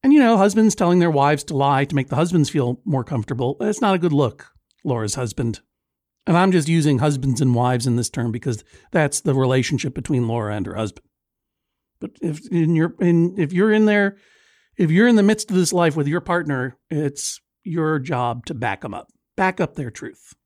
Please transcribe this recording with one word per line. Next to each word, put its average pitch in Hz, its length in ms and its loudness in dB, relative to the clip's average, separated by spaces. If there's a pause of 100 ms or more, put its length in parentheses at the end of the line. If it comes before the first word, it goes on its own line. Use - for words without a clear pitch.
And, 269 100 4
you 302 80 8
know, 226 180 4
husbands 208 360 4
telling 180 260 2
their 170 100 2
wives 143 340 0
to 151 120 -6
lie 139 280 2
to 139 100 -6
make 135 140 -2
the 123 80 -4
husbands 165 320 2
feel 127 380 -2
more 135 180 -2
comfortable. 127 560 -4
It's 208 220 -2
not 196 120 2
a 180 40 0
good 165 140 0
look, 139 400 -2 (320)
Laura's 113 320 -2
husband. 117 440 -6 (680)
And 170 120 2
I'm 190 140 4
just 160 160 2
using 151 320 2
husbands 135 420 0
and 127 120 2
wives 123 320 0
in 120 100 0
this 120 120 -2
term 120 240 -4
because 120 320 -6 (260)
that's 151 300 -2
the 147 140 0
relationship 131 600 0
between 123 340 -2
Laura 110 280 -4
and 95 80 -6
her 95 120 -8
husband. 110 300 -8 (920)
But - 120 -12 (100)
if 156 260 -8
in 170 260 0
your, 165 260 0
in, 175 380 2
if 160 140 -2
you're 202 200 2
in 214 140 4
there, 202 300 0 (600)
if 165 140 0
you're 196 180 6
in 233 80 6
the 208 60 6
midst 214 280 2
of 185 60 0
this 175 160 2
life 170 240 2
with 147 120 -2
your 165 120 -2
partner, 147 560 -4 (140)
it's 143 500 -6 (220)
your 160 360 -2
job 123 480 -4
to - 80 -10
back 110 300 -6
'em 101 80 -8
up. - 160 -14 (280)
Back 190 240 -2
up 165 140 -2
their 123 160 -8
truth. - 440 -18 (120)